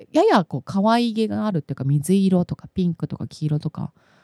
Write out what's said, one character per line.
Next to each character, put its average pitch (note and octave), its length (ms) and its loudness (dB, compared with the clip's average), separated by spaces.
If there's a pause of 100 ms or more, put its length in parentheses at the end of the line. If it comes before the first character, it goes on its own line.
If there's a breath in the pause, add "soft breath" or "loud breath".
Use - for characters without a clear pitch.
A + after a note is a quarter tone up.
(120)
や E4 120 4
や D4+ 220 4
こ C#3 140 -6
う - 40 -10
可 - 260 -4
愛 A#3 240 2
げ A3 140 0
が G#3 180 -4
あ G#3+ 60 -2
る E3+ 80 0
っ - 20 -2
て - 120 -8
い - 0 -
う - 20 -10
か、 - 80 -8
水 D3 300 2
色 F#3 320 4
と - 100 -8
か - 140 -14
ピ F3+ 180 -2
ン E3 60 0
ク D#3+ 140 -6
と - 100 -8
か A#2+ 100 -8
黄 - 200 -8
色 D3 120 0
と D#3 100 -6
か。 - 220 -10 (320)